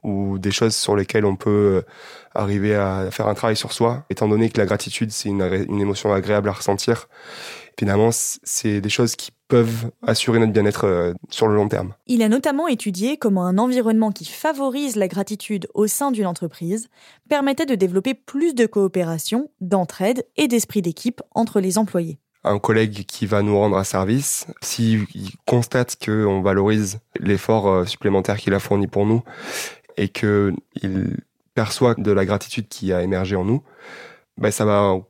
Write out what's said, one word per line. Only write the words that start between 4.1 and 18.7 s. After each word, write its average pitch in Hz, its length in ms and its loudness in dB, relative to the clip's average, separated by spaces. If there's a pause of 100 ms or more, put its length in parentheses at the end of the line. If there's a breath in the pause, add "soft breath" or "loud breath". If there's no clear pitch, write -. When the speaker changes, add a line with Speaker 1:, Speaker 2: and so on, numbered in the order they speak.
Speaker 1:
donné 110 220 4
que - 80 -2
la 104 80 4
gratitude, 104 460 -2
c'est - 180 -6
une, 95 400 0
une 101 100 -2
émotion 101 320 0
agréable 101 380 2
à 98 40 -2
ressentir. - 540 -2 (720 loud breath)
Finalement, 104 320 4
c-, - 320 -4
c'est 104 380 -2
des 104 80 -4
choses 117 260 0
qui - 160 -14 (160)
peuvent 117 440 2 (140)
assurer 117 340 2
notre 110 120 4
bien-être, 104 340 2
euh, 87 280 0 (160)
sur - 180 2
le 104 80 4
long 101 120 2
terme. 104 260 -4 (140)
Speaker 2:
Il 240 140 2
a 214 80 4
notamment 277 380 0
étudié 220 500 -2
comment 196 280 0
un 180 120 2
environnement 226 540 2
qui 185 140 -10
favorise 277 680 -4
la 190 120 0
gratitude 196 680 -6
au 214 140 2
sein 277 240 -2
d'une 214 140 -2
entreprise 175 640 -6 (400 soft breath)
permettait 285 360 0
de 269 100 0
développer 190 380 0
plus 294 420 -2
de 240 100 4
coopération, 196 840 -2 (120)